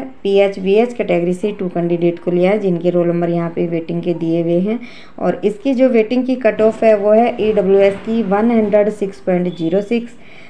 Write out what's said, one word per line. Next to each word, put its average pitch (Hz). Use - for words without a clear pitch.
पीएचवीएच 196
category 180
से 208
two 190
candidate 170
को -
लिया 175
है, 214
जिनके 175
roll 175
number 170
यहाँ 170
पे 175
waiting 170
के 175
दिए 165
हुए 170
हैं। 214
और -
इसकी 226
जो 254
waiting 233
की 262
कट 214
ऑफ 220
है, 220
वो 202
है 240
ईडब्ल्यूएस 196
की 226
one 202
hundred 208
six 202
point 180
zero 170
six, 233